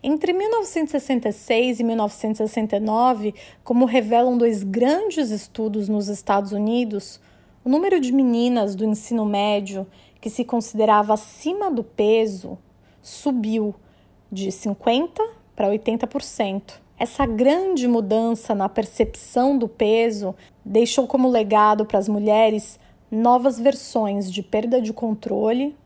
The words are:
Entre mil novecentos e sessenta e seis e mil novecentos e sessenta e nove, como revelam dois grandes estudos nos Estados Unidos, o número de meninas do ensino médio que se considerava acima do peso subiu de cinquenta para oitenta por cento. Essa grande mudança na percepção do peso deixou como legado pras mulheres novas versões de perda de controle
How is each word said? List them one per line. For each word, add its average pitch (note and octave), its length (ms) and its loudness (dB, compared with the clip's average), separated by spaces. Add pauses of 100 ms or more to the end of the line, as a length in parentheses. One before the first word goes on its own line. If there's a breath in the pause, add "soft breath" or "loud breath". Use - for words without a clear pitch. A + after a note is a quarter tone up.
Entre D4+ 300 0
mil G4 180 0
novecentos F#4+ 440 -2
e C#4+ 60 0
sessenta B3 280 -2
e G3+ 60 -2
seis A#3+ 480 0
e - 20 0
mil A3+ 140 0
novecentos G#3+ 420 -4
e G#3+ 80 0
sessenta G#3+ 300 -2
e - 20 0
nove, G#3+ 560 0 (300 loud breath)
como A#3+ 180 4
revelam A#3+ 540 2
dois A3+ 260 2
grandes C#4 680 0
estudos G#3+ 600 -6
nos G#3 180 -2
Estados G3+ 460 -2
Unidos, G#3+ 680 -4 (460 soft breath)
o B3 40 -2
número F4 300 2
de B3+ 140 -2
meninas A#3+ 640 2
do G#3+ 80 -2
ensino G#3+ 400 -2
médio G3+ 600 -2 (360 soft breath)
que A3 80 -8
se A#3+ 160 -4
considerava G#3+ 680 2
acima F#4 560 -4
do A#3 140 -2
peso G#3 760 0 (440 soft breath)
subiu A3 760 -2 (560 soft breath)
de F#3+ 220 -6
cinquenta A#3+ 680 -2 (320)
para G3+ 140 0
oitenta A3 400 -2
por - 140 -6
cento. - 600 -6 (160)
Essa B3+ 280 -2
grande C#4 600 2
mudança A3+ 680 0
na G3 140 -2
percepção A#3+ 880 0
do A#3 100 0
peso G#3+ 680 0 (300 loud breath)
deixou A#3 440 2
como B3+ 200 2
legado G#3+ 580 4
pras G3+ 220 0
mulheres G#3+ 720 2 (320 soft breath)
novas A#3+ 480 4
versões G#3+ 720 0
de G3 100 -8
perda A#3+ 400 0
de A3 120 -6
controle A3 840 -2 (100)